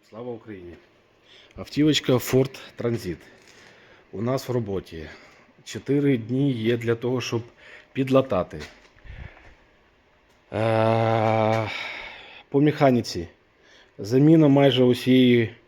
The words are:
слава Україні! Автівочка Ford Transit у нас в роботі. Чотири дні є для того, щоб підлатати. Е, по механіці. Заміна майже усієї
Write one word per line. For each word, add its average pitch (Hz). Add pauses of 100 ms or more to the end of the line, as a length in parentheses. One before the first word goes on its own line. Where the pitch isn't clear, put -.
слава 120
Україні! 101 (800)
Автівочка 139
Ford 131 (180)
Transit 104 (920)
у 95
нас 127
в -
роботі. 98 (580)
Чотири 139
дні 127
є 117
для 117
того, 123
щоб 117 (520)
підлатати. 127 (1900)
Е, 110 (800)
по 139
механіці. 131 (680)
Заміна 147
майже 139
усієї 123 (180)